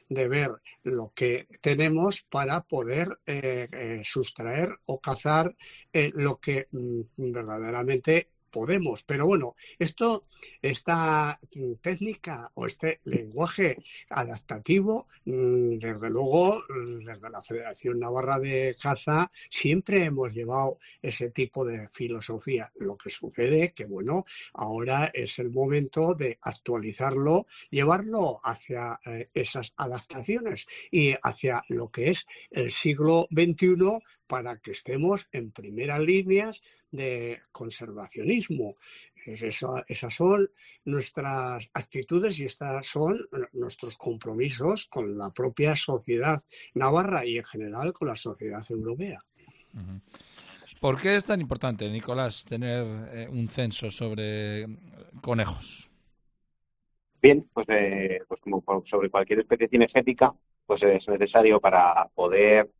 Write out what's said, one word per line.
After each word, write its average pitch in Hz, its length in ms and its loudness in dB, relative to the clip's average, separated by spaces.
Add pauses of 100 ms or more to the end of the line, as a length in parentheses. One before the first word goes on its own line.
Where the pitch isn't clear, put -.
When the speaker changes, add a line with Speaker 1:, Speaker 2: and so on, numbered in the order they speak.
(100)
Speaker 1:
de 131 180 0
ver 139 220 0 (320)
lo 120 320 -4
que 123 340 -2 (140)
tenemos 156 680 2
para 143 300 -2
poder, 147 640 -4
eh, 131 480 -4
eh, 117 320 -8
sustraer 127 800 -4
o 135 160 -6
cazar, 151 560 0 (380)
eh, 147 200 2
lo 143 240 0
que, 135 320 -4
mm, 123 300 -6 (320)
verdaderamente 120 960 0 (240)
podemos. 139 520 -2
Pero 143 220 0
bueno, 160 280 2 (240)
esto, 220 460 0 (360)
esta, 151 800 0 (160)
mm, 127 200 -6
técnica 175 800 -6
o 120 120 -8
este 160 380 -4
lenguaje 139 720 -2 (320)
adaptativo, 139 1000 -2 (180)
mm, 123 540 2
desde 113 320 -6
luego, 151 460 4 (120)
mm, 120 360 -10
desde 113 260 -16
la 107 140 -14
Federación 117 560 -6
Navarra 127 400 0
de 131 420 0
Caza 151 480 2 (180)
siempre 185 540 2
hemos 135 300 0
llevado 127 460 -2 (220)
ese 120 300 -4
tipo 131 340 -2
de 113 280 -6
filosofía. 113 880 -6
Lo 98 160 -6
que - 140 -14
sucede 156 640 2
que, 107 120 -12
bueno, 104 400 -4 (300)
ahora 123 600 -2
es 120 240 -6
el 123 120 -4
momento 143 640 2
de 131 280 -2
actualizarlo, 131 1040 0 (240)
llevarlo 175 720 0
hacia, 120 640 -6
eh, 113 260 -10
esas 123 440 -4
adaptaciones 143 920 -6 (240)
y 143 320 4
hacia 123 460 -2
lo 117 200 -4
que 127 220 -2
es - 160 -4 (240)
el 117 220 -4
siglo 160 580 2
veintiuno 180 720 4 (260)
para 120 320 -6
que 104 140 -14
estemos 156 580 -2
en 117 220 -8
primeras 120 480 -4
líneas 190 640 2 (300)
de 123 480 -6 (120)
conservacionismo. 113 1200 -4 (520)
Es 110 160 -12
eso, 127 320 -6 (120)
esas 117 280 -8
son 196 360 4 (340)
nuestras 131 880 -6
actitudes 170 640 -2
y 143 60 -6
estas 135 420 -8
son 165 420 0 (240)
nuestros 120 440 -8
compromisos 123 920 -2
con 104 300 -6
la 98 140 -8
propia 139 460 0
sociedad 135 680 0 (320)
navarra 160 500 2
y 117 140 -4
en 113 60 -8
general 113 480 -6
con 151 160 -6
la 113 80 -6
sociedad 110 520 -10
europea. 117 520 -6 (540)
Speaker 2:
Ujú. 95 260 -12 (800)
¿Por 135 200 2
qué 196 160 4
es 202 80 0
tan 202 160 0
importante, 123 480 -4
Nicolás, 120 560 -4
tener, 120 420 -4 (260)
eh, 117 180 -10
un 117 180 -2
censo 113 420 -4
sobre 107 760 -4 (540)
conejos? - 680 -4 (1300)
Speaker 3:
Bien, 143 320 10
pues, 110 160 -2
eh, 98 580 2
pues - 140 -8
como 98 220 -2
por, 95 260 0
sobre 98 220 2
cualquier 104 300 4
especie 113 280 2
cinegética, 123 680 4 (320)
pues 101 180 2
es 98 240 6
necesario 104 520 6
para 90 540 6
poder 104 640 6